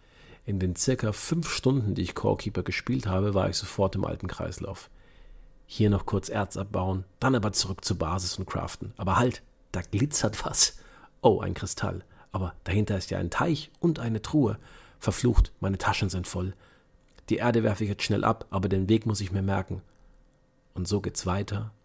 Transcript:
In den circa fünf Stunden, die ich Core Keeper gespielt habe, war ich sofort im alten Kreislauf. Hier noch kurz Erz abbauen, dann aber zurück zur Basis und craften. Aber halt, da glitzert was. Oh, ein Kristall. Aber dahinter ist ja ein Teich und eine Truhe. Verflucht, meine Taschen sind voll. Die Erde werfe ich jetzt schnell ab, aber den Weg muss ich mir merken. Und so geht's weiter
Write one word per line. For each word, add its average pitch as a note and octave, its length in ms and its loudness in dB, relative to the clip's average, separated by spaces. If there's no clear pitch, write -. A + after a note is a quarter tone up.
In G2+ 140 -2
den F2+ 180 0
circa B2 340 2
fünf - 380 0
Stunden, B2+ 460 2
die F#2 80 0
ich - 120 -4
Core G#2 220 2
Keeper F2 260 -4
gespielt B2 440 -2
habe, G2 260 2
war F#2+ 160 4
ich - 80 -2
sofort G2 380 0
im F#2+ 100 0
alten - 220 -4
Kreislauf. - 640 -8
Hier G#2+ 240 2
noch G2+ 160 2
kurz - 240 -2
Erz G#2 260 -4
abbauen, F#2 480 -2
dann C3 160 4
aber G#2 160 2
zurück - 320 -2
zur F2+ 140 0
Basis F2 400 -2
und F#2 80 -4
craften. - 500 -6
Aber F#2+ 220 2
halt, B2 240 2
da F2+ 80 -2
glitzert G#2+ 640 0
was. - 320 2
Oh, A2 220 6
ein F#2+ 140 -2
Kristall. - 500 -4
Aber F#2 220 -4
dahinter G2+ 340 2
ist - 140 -4
ja F2+ 60 -2
ein F2+ 140 -2
Teich - 380 0
und E3+ 180 2
eine A2+ 220 -2
Truhe. A2+ 380 2
Verflucht, - 600 4
meine F#2+ 180 0
Taschen - 320 0
sind F2+ 180 -4
voll. F2+ 260 -4
Die - 100 2
Erde A#2 260 2
werfe G#2+ 200 0
ich G2+ 60 -2
jetzt - 140 -4
schnell - 200 2
ab, - 260 0
aber F#2+ 200 0
den F#2+ 180 2
Weg A2 180 4
muss G#2+ 140 0
ich F#2+ 140 -4
mir F#2+ 80 0
merken. F#2+ 400 -2
Und F2+ 140 -4
so G2+ 140 0
geht's - 240 -6
weiter G2+ 480 -2